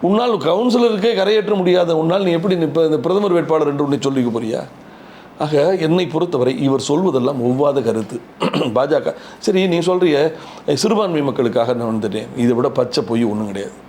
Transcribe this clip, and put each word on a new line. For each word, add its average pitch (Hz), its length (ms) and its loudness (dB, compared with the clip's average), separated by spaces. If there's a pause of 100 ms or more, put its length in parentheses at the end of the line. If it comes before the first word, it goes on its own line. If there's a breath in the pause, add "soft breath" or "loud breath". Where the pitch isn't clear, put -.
உன்னால் 214 360 2
கவுன்சிலருக்கே 214 760 2
கரையேற்ற 202 400 2
முடியாத 180 420 2
உன்னால் 165 260 0
நீ 185 80 0
எப்படி 175 280 0
இப்ப 160 260 2
இந்த 156 140 2
பிரதமர் 185 340 0
வேட்பாளர் 156 340 2
என்று 143 180 -2
உன்னை 139 140 0
சொல்லிக்க 131 300 0
போறியா? 113 340 -4 (760 loud breath)
ஆக, 151 380 2
என்னை 160 300 0
பொறுத்தவரை 131 560 -2
இவர் 135 260 2
சொல்வதெல்லாம் 143 560 0
ஒவ்வாத 135 380 2
கருத்து. 110 380 -4 (260)
<clears throat> - 260 -2
பா 127 140 2
ஜ 143 160 0
க, - 120 -4 (240 loud breath)
சரி, 190 300 0
நீ 170 100 2
சொல்றிய, 165 540 2 (420 loud breath)
"சிறுபான்மை 190 480 0
மக்களுக்காக 120 500 0
நான் 117 240 -2
வந்துட்டேன்", 107 300 -4 (100)
இதை 120 160 2
விட 123 160 2
பச்சை 127 360 -2
பொய் 117 200 0
ஒண்ணும் 107 220 -2
கிடையாது. 101 280 -8 (140)